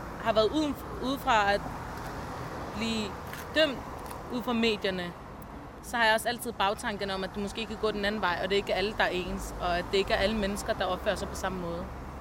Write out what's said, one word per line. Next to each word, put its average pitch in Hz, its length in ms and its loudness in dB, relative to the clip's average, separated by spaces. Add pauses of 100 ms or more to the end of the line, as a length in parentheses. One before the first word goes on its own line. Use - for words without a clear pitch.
(240)
har 226 80 4
været 214 180 6
uden, 294 260 2 (280)
ude 262 140 0
fra 208 340 6
at 202 80 4 (1160)
blive 220 280 0 (500)
dømt 294 240 6 (540)
ud 247 100 -2
fra 254 100 0
medierne, 208 520 2 (800)
så - 120 -4
har 233 80 6
jeg 220 100 8
også 220 140 2
altid 233 240 -2
bagtanken 202 580 0
om, 190 140 -2
at 190 100 -4
du 208 60 -4
måske 208 260 -4
kan 214 140 -6
gå 214 100 2
den 202 140 0
anden 214 160 0
vej, 175 220 2
og 196 60 0
det 196 60 2
er - 20 6
ikke 202 180 2
alle, 202 240 0
der 208 60 6
er 175 40 6
ens, 180 520 -2
og 175 180 2
at 180 140 0
det 196 60 6
ikke 196 160 2
er - 20 6
alle 196 200 4
mennesker, 202 360 0
der 208 120 -2
opfører 185 300 0
sig 185 140 -4
på - 60 -8
samme 185 260 -2
måde. 170 240 -4 (360)